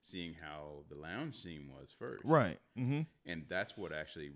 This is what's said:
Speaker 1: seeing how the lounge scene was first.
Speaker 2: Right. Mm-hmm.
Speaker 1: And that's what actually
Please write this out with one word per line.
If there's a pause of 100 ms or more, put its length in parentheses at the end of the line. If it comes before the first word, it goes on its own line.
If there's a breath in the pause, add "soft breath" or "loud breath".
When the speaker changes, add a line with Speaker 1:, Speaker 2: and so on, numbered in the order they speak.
Speaker 1:
seeing
how
the
lounge
scene
was
first.
Speaker 2:
Right. (180)
Mm-hmm. (240)
Speaker 1:
And
that's
what
actually